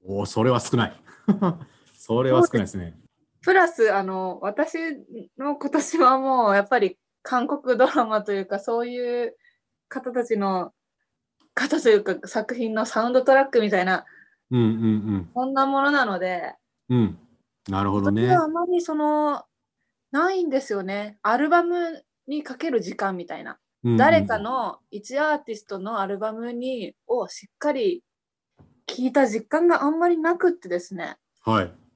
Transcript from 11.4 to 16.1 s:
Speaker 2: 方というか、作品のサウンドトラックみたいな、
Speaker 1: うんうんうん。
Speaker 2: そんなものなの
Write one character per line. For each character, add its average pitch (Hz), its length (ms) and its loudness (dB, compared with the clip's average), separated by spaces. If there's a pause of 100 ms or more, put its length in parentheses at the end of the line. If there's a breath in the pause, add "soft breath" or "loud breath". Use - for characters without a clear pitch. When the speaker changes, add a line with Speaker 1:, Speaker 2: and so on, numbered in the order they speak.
Speaker 2:
方 - 260 0
と 247 80 2
い 214 60 8
う 202 80 2
か、 190 240 -4
作 220 260 -4
品 233 220 -4
の 220 100 0
サ 226 180 -2
ウ 240 60 -2
ン 247 40 -4
ド 254 100 4
ト 269 100 6
ラ 269 100 6
ッ - 20 2
ク 247 160 2
み 208 100 0
た 190 100 2
い 180 40 0
な、 185 200 -2 (440 soft breath)
Speaker 1:
う 127 80 0
ん 120 40 4
う - 20 4
ん - 20 4
う - 20 4 (500)
ん。 87 160 -6
Speaker 2:
そ 254 120 -2
ん 269 80 -4
な 269 120 2
も 277 160 0
の 285 100 2
な 277 140 2
の 190 140 -4